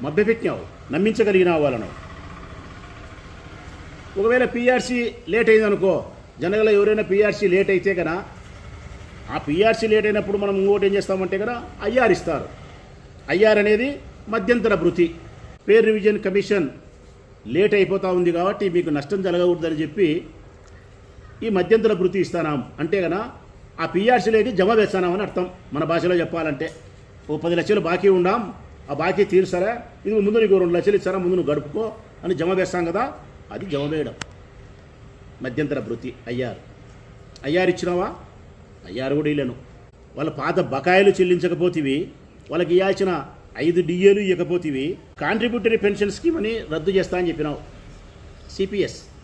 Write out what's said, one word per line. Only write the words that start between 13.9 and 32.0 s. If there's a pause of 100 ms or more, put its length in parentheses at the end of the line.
మధ్యంతర
భృతి. (520)
పే (120)
రివిజన్
కమిషన్ (880)
లేట్
అయిపోతా
ఉంది
కాబట్టి (100)
మీకు
నష్టం
జరగకూడదని
చెప్పి (1400)
ఈ
మధ్యంతర
భృతి
ఇస్తానాం. (220)
అంటే
గన (680)
ఆ
పీఆర్సీలోకి
జమ
వేస్తానామని
అర్థం. (300)
మన
భాషలో
చెప్పాలంటే, (600)
ఓ
పది
లక్షలు
బాకీ
ఉండాం, (480)
ఆ
బాకీ (100)
తీరుస్తారా, (340)
ఇది
ముందు
నీకు
రెండు
లక్షలు
ఇస్తారా,
ముందు
నువ్వు
గడుపుకో (400)